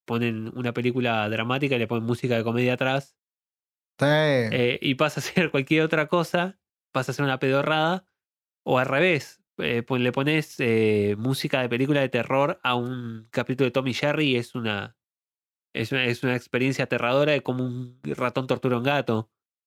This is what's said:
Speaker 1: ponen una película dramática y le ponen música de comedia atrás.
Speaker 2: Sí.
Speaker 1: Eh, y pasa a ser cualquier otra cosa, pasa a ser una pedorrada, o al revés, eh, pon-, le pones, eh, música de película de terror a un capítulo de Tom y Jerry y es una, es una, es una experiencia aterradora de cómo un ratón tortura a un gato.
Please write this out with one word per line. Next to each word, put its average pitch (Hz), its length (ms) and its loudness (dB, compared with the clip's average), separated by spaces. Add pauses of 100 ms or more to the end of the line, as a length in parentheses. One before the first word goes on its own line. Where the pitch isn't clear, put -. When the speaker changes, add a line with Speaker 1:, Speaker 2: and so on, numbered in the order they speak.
Speaker 1:
ponen 117 500 -2
una 123 160 -4
película 120 560 0
dramática 127 480 0
y - 20 0
le 113 80 0
ponen 113 180 -2
música 120 320 0
de 113 80 0
comedia 123 300 2
atrás. 131 420 -2 (840)
Speaker 2:
Sí. 139 60 4
Speaker 1:
Eh, 127 760 2
y 135 140 0
pasa 147 240 0
a - 20 -8
ser 170 300 0
cualquier 156 300 2
otra 156 260 0
cosa, 175 500 0 (340)
pasa 131 200 -2
a - 20 -4
ser 143 100 0
una 143 140 0
pedorrada, 156 680 0 (580)
o 127 140 4
al 131 60 2
revés, 147 540 0 (180)
eh, 131 240 -2
pon-, 123 200 0
le 123 80 2
pones, 151 480 0
eh, 107 580 2
música 131 440 -2
de 123 80 -2
película 135 320 0
de 131 80 0
terror 135 560 0
a 127 100 2
un 120 560 -6
capítulo 127 360 0
de 120 40 0
Tom 131 160 -2
y 123 80 -2
Jerry 147 380 0
y 123 40 2
es 120 200 -6
una, 110 400 -4 (800)
es 113 180 -4
una, 127 140 0
es 120 180 -2
una 127 100 2
experiencia 127 500 -2
aterradora 127 480 2
de 139 100 0
cómo 127 220 -2
un 123 380 -8
ratón 131 440 -4
tortura 123 280 0
a 120 40 0
un 117 60 -2
gato. 131 460 0 (360)